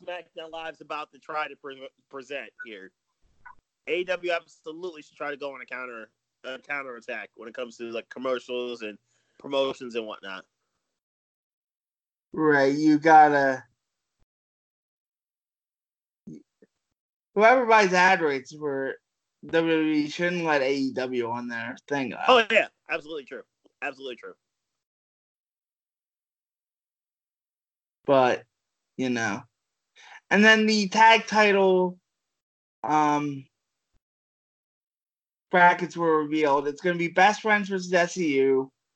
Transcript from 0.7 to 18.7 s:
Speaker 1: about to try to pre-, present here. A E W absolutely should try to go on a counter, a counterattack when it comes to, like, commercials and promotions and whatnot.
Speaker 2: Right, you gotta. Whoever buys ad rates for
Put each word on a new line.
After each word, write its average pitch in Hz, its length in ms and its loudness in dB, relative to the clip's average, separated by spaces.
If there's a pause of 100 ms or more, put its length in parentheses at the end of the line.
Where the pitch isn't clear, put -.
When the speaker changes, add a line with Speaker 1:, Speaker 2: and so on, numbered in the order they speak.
Speaker 1:
about 151 300 -12
to 139 80 -20
try 151 280 -8
to 139 80 -18
pre-, 135 320 -16 (220)
present 131 400 -12 (160)
here. 95 260 -18 (960)
A 160 120 -4
E 185 60 -4
W 175 260 -6
absolutely 165 720 -10
should - 120 -20
try 147 140 -10
to 143 80 -10
go 139 160 -12
on 127 80 -16
a 123 40 -18
counter, 123 440 -14 (340)
a 131 160 -12
counterattack 120 760 -10
when 113 120 -18
it 113 60 -18
comes 120 240 -12
to, 117 140 -12
like, 113 180 -10
commercials 123 720 -8
and 107 160 -12 (420)
promotions 135 560 -6
and 110 120 -8
whatnot. 95 360 -14 (1900)
Speaker 2:
Right, 143 400 2
you 151 240 4
gotta. 147 680 6 (3750)
Whoever 233 300 6
buys 214 280 4
ad 180 280 4
rates 139 320 -2
for 139 420 -6 (520)